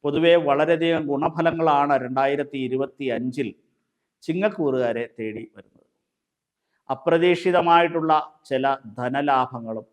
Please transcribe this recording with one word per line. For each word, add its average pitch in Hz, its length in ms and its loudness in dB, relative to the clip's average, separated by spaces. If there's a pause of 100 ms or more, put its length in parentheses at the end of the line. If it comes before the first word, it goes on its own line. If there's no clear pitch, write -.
പൊതുവെ 156 300 4 (160)
വളരെയധികം 160 640 2
ഗുണഫലങ്ങളാണ് 156 800 0 (120)
രണ്ടായിരത്തി 139 520 -2 (100)
ഇരുപത്തിയഞ്ചിൽ 127 800 -4 (720)
ചിങ്ങക്കൂറുകാരെ 143 840 -2 (140)
തേടി 110 260 -8 (100)
വരുന്നത്. - 320 -20 (1000)
അപ്രതീക്ഷിതമായിട്ടുള്ള 170 1200 2 (360)
ചില 135 260 0 (240)
ധനലാഭങ്ങളും 123 920 -2